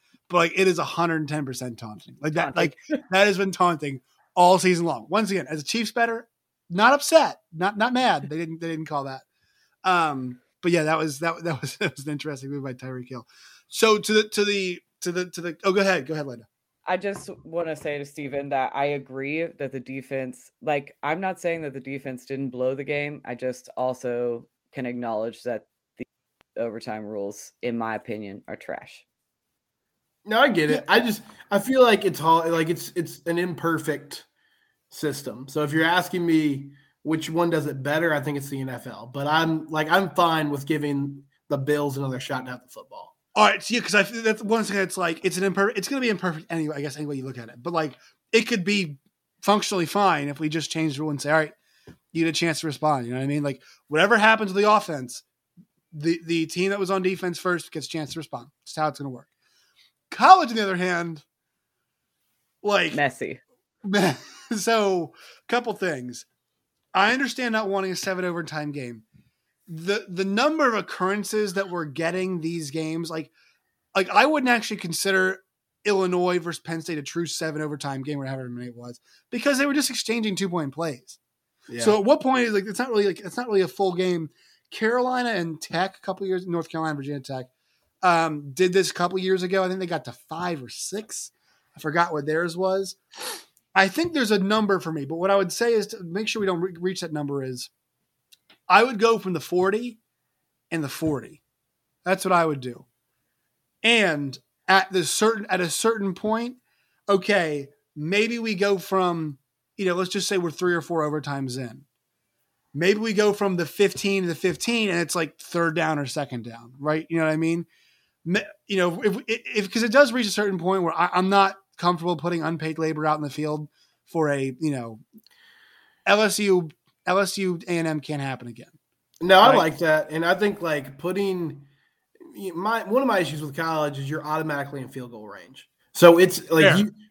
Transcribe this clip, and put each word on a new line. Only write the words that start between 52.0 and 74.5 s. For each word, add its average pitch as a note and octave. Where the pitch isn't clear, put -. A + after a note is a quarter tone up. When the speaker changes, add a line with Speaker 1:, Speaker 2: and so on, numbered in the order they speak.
Speaker 1:
you E3
get E3
a -
chance D#3+
to E3
respond." C#3+
You A#2+
know B2+
what C3+
I -
mean? D3
Like, C#3
whatever G3
happens A3
to F#3+
the G#3
offense, D#3
the, E3
the D#3+
team F#3
that G3+
was F#3
on F#3+
defense F3+
first F3
gets D3+
a -
chance D3+
to E3
respond. C3+
That's -
how D#3
it's C#3
gonna C#3
work. -
College, D4+
on A3+
the A3
other F#3+
hand, E3+
like, F#3
Speaker 2:
Messy. C3
Speaker 1:
<laughs> F#3+
So, G3
couple A#3+
things. B2+
I G3+
understand B3+
not A3
wanting F#3+
a F3+
seven F3+
overtime D#3
game. A#2+
The, F3+
the F#3
number C#4
of A#3
occurrences G3
that G3
we're F3
getting E3+
these D#3+
games, D#3+
like, D#3+
like, F#3+
I G#3
wouldn't C#4+
actually A3